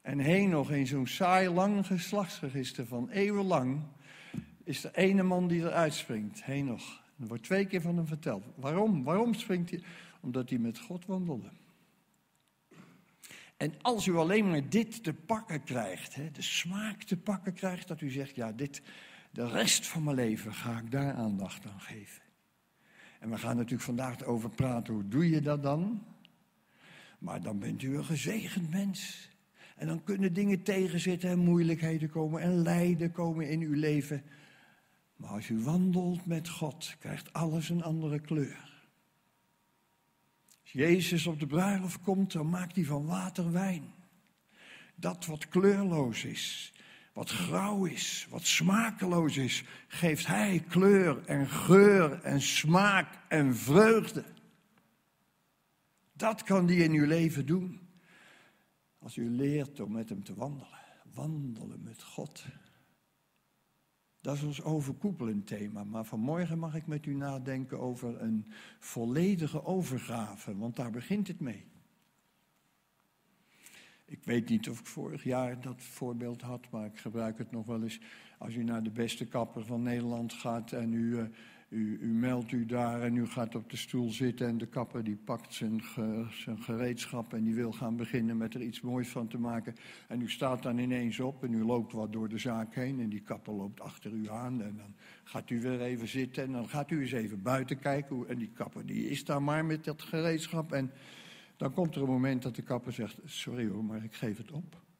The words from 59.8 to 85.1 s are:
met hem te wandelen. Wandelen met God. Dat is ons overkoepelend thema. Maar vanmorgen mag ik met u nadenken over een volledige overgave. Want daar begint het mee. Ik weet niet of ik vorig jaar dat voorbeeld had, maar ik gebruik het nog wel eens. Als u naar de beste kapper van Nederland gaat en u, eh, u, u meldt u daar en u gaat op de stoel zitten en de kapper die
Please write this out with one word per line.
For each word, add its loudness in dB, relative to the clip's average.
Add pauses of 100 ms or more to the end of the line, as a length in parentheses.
met -4
hem -8
te -12
wandelen. -10 (340)
Wandelen -8
met -16
God. -12 (1800)
Dat -4
is -4
ons -4
overkoepelend -2
thema. -6
Maar -6
vanmorgen -2
mag -6
ik -6
met -4
u -4
nadenken -6
over -6
een -2 (280)
volledige 0
overgave. -4
Want -6
daar -4
begint -2
het -10
mee. -8 (2500)
Ik -16
weet 0
niet 2
of -8
ik -18
vorig -10
jaar -2
dat -12
voorbeeld -8
had, -10
maar -6
ik -12
gebruik -4
het -8
nog -6
wel -4
eens. -6 (380)
Als -10
u -2
naar 0
de -2
beste -4
kapper -4
van -4
Nederland -2
gaat -6
en -2
u, 0
eh, -2 (440)
u, -2
u -4
meldt 0
u 0
daar 0
en 0
u 2
gaat -4
op -6
de -10
stoel -2
zitten 0
en 0
de -4
kapper -4
die -2